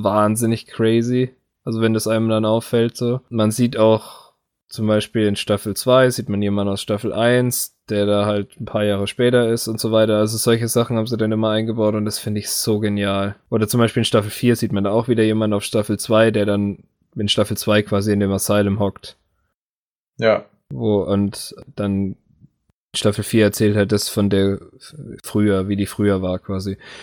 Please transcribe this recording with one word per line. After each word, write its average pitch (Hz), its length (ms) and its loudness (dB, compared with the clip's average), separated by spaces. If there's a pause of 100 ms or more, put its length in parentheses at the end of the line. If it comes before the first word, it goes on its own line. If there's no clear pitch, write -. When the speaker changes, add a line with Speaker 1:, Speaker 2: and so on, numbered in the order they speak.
Speaker 1:
wahnsinnig 107 640 0
crazy. 117 640 0 (320)
Also 113 180 -4
wenn 113 120 2
das 110 140 -2
einem 110 220 0
dann 110 160 0
auffällt, 113 520 0
so. 123 320 -4
Man 110 220 0
sieht 117 260 0
auch - 560 0 (340)
zum 110 200 -4
Beispiel 107 400 0
in 104 80 0
Staffel 101 400 -4
zwei 127 340 4
sieht 120 200 -6
man 101 120 -2
jemanden 101 320 -2
aus 98 80 -6
Staffel 107 320 -4
eins, 123 640 0 (120)
der 101 180 0
da 104 180 2
halt 104 340 -4
ein 107 60 -12
paar 107 180 -4
Jahre 101 240 0
später 123 420 2
ist 117 180 -2
und 113 120 -6
so 110 120 -2
weiter. 110 260 4
Also 110 200 0
solche 117 300 2
Sachen 117 300 0
haben 110 100 0
sie 120 100 -4
dann 110 140 0
immer 110 200 0
eingebaut 110 440 0
und 104 100 -2
das 107 140 -4
finde 107 200 -4
ich - 100 -8
so 107 300 -2
genial. 101 560 -2 (140)
Oder 110 180 0
zum 123 120 0
Beispiel 117 220 2
in - 40 0
Staffel 107 260 2
vier 120 240 2
sieht 101 180 -2
man 98 100 0
da 101 80 -2
auch 117 160 0
wieder 113 160 2
jemanden 110 300 0
auf 101 100 -2
Staffel 104 360 -2
zwei, 110 320 4
der 104 140 0
dann 101 380 -2 (320)
in 104 140 -2
Staffel 107 260 -2
zwei 107 280 2
quasi 104 280 0
in 101 80 2
dem 98 120 0
Asylum 101 480 0
hockt. - 380 -6 (1000)
Speaker 2:
Ja. 113 280 2 (280)
Speaker 1:
Wo, 107 300 0
und 101 500 -2 (220)
dann 98 400 -2 (800)
Staffel 107 280 0
vier 110 220 4
erzählt 104 300 2
halt 101 160 2
das 101 180 0
von 101 220 0
der 98 220 2 (220)
f-, - 200 -20 (280)
früher, 98 440 0
wie 101 80 -2
die 98 100 -2
früher 98 380 0
war 92 160 -4
quasi. 98 380 -8 (260)